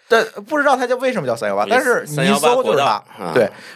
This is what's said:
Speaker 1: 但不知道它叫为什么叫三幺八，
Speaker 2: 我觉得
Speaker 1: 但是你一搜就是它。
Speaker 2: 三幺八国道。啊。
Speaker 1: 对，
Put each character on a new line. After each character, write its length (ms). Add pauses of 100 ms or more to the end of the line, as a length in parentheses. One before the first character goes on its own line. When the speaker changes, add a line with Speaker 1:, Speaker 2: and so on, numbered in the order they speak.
Speaker 1:
但 360
不 120
知 80
道 120
它 100
叫 100
为 160
什 80
么 60
叫 80
三 160
幺 60
八， 80
Speaker 2:
我 40
觉 80
得 0
Speaker 1:
但 80
是 220
你 240
一 80
搜 0
就 0
是 0
它。 0
Speaker 2:
三 80
幺 100
八 60
国 140
道。 80 (340)
啊。 160
Speaker 1:
对， 160 (260)